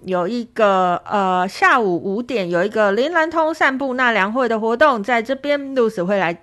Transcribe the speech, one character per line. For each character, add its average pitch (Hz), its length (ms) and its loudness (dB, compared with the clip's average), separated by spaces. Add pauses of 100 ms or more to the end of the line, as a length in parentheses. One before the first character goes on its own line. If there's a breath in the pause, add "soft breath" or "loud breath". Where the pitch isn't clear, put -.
有 180 240 -2
一 233 180 -4
个， 185 600 2
呃， 185 420 0
下 320 320 2
午 180 240 -2
五 202 180 -4
点 220 280 -4
有 175 140 0
一 208 40 0
个 214 240 2
铃 262 220 0
兰 320 160 0
通 320 240 0
散 285 240 0
步 262 160 -4
纳 254 180 0
凉 208 220 0
会 254 160 0
的 226 100 0
活 226 160 -2
动， 262 260 4
在 233 200 -2
这 247 140 -4
边 277 400 -4
露 233 120 2
丝 202 160 -4
会 208 140 0
来 175 260 0